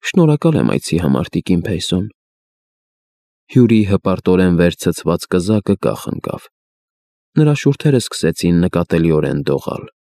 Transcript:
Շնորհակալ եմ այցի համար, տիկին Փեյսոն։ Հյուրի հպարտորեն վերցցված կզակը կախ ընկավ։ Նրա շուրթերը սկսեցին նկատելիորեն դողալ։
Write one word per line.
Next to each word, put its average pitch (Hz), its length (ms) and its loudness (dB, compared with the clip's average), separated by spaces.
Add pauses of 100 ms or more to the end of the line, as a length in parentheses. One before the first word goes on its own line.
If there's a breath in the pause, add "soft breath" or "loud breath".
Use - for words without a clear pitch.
Շնորհակալ 160 540 2
եմ 58 120 0
այցի 65 280 -2
համար, 69 320 -2
տիկին 90 320 -2
Փեյսոն։ 92 440 -4 (1400)
Հյուրի 113 320 4
հպարտորեն 92 760 2
վերցցված 85 680 0
կզակը 98 500 0
կախ - 280 -6
ընկավ։ - 420 -10 (920)
Նրա 151 180 4
շուրթերը 139 460 0
սկսեցին 85 600 -2
նկատելիորեն 80 840 0
դողալ։ 71 420 -4 (200)